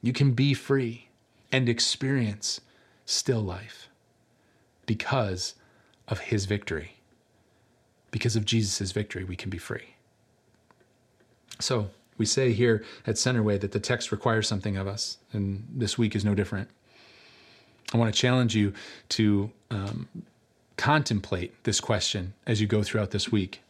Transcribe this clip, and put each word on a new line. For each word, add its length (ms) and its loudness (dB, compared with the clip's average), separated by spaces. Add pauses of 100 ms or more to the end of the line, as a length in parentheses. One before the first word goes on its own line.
You 120 0
can 200 4
be 200 4
free 540 0 (440)
and 160 2
experience 920 0 (440)
still 360 0
life 460 -8 (1000)
because 680 -2 (520)
of 120 -4
his 260 -2
victory. 520 -4 (1120)
Because 240 0
of 100 2
Jesus' 460 0
victory, 320 -4
we 140 -8
can 120 -8
be 80 -6
free. 380 -10 (1600)
So 300 0 (280)
we 80 2
say 280 4
here 300 4 (240)
at 80 0
Centerway 440 2
that 120 -4
the 80 0
text 320 -2
requires 360 0
something 300 -2
of 80 -4
us, 320 -6 (160)
and 400 -4
this 240 -2
week 180 2
is 80 0
no 120 4
different. 340 -2 (1200)
I 40 4
want 160 2
to 60 0
challenge 360 2
you 180 4 (360)
to, 420 2 (200)
um, 360 -6 (680)
contemplate 880 0
this 160 0
question 540 -2 (120)
as 160 2
you 60 2
go 160 2
throughout 280 -2
this 200 -2
week. 380 0